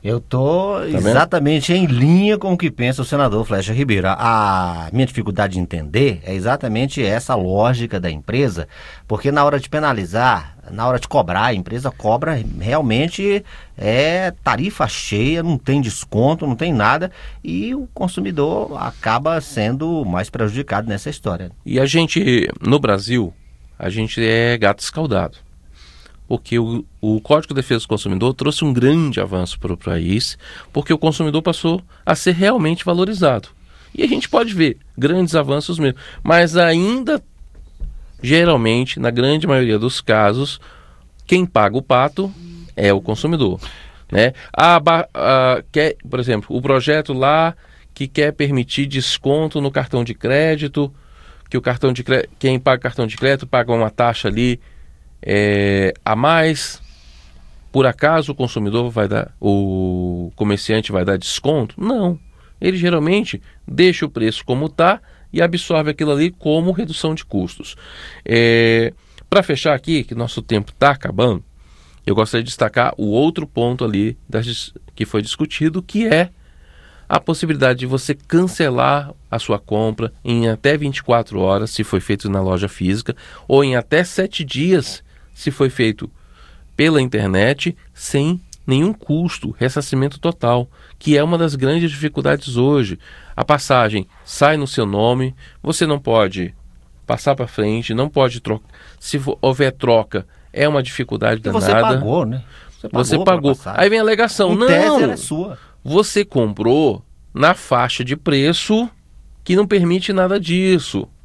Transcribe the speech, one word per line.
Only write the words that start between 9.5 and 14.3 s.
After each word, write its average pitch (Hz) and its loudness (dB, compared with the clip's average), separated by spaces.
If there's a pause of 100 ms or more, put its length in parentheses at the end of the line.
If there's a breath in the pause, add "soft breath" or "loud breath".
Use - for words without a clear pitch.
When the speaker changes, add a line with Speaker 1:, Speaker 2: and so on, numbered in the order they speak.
Speaker 1:
de - -14
penalizar, 113 -2 (160)
na 113 -2
hora 127 0
de - -8
cobrar, 95 0
a 123 0
empresa 113 -6
cobra 131 -2 (160)
realmente, 156 0 (340 loud breath)
é, 160 0 (100)